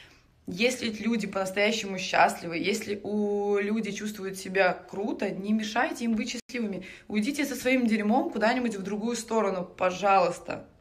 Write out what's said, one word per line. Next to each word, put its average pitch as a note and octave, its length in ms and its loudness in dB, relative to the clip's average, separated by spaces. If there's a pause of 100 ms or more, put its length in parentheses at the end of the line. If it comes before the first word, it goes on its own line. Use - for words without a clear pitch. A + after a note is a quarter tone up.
(480)
если A3+ 420 0
люди A3 380 -2
по-настоящему G3 720 0
счастливы, F3 600 2
если G#3 460 -2
у, G3+ 540 0
люди G3+ 340 -2
чувствуют G3 460 -8
себя F#3 340 2 (180)
круто, G3+ 400 -4
не F#3+ 220 -4
мешайте A#3+ 540 0
им A3+ 100 0
быть B3+ 160 -2
счастливыми. G#3+ 560 -6 (220)
Уйдите B3+ 360 0
со B3 100 -4
своим B3+ 320 2
дерьмом A3 440 4
куда-нибудь A#3 460 2
в F#3+ 60 -6
другую G#3 340 -4
сторону, F3+ 480 0
пожалуйста. F#3 1000 2 (160)